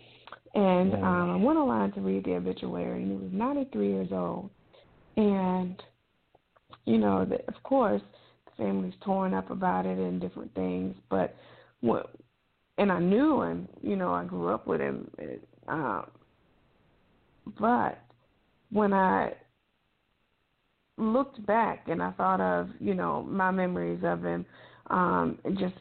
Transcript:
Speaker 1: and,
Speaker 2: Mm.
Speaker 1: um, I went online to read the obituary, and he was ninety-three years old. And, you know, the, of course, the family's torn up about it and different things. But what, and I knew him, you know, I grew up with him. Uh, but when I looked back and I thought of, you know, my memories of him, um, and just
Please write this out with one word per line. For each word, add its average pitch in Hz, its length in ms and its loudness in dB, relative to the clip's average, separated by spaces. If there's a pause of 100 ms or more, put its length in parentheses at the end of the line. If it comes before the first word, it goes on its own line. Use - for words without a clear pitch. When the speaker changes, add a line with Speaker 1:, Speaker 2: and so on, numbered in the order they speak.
(540)
Speaker 1:
and, 190 400 4
Speaker 2:
Mm. 202 100 0
Speaker 1:
um, 180 280 2
I 180 60 0
went 269 200 4
online 226 360 2
to 202 80 -6
read 190 240 -2
the 180 100 -2
obituary, 180 680 -4
and 190 100 -2
he 196 60 -4
was 190 160 -8
ninety-three 240 540 -2
years 190 240 -2
old. 180 380 -4 (680)
And, 185 640 2 (1040)
you 113 120 4
know, - 280 4
the, 190 100 -2 (120)
of - 160 -12
course, 233 380 2 (440)
the - 180 -8
family's 190 300 -2 (100)
torn 190 300 0
up 190 160 -4
about 185 360 0
it 185 120 -2
and - 240 -2
different - 320 -10
things. 92 400 -4 (160)
But 95 260 0 (460)
what, - 320 0 (640)
and 196 140 4
I 175 80 0
knew 233 420 4
him, 175 260 -4 (140)
you 208 140 -2
know, 180 180 -2
I 175 120 -2
grew 180 240 -4
up - 180 -2
with 110 140 0
him. 69 280 -4 (580)
Uh, 127 360 -4 (1600)
but 226 440 2 (680)
when 202 220 4
I 190 400 2 (1600)
looked 226 500 0
back 214 400 0
and 165 160 -2
I 180 80 -2
thought 185 300 2
of, 180 280 0 (100)
you 202 140 0
know, 170 300 -2
my 185 260 0
memories 180 540 -2
of 170 200 -2
him, 175 220 -4 (420)
um, 180 580 0
and 190 120 -2
just 185 240 -2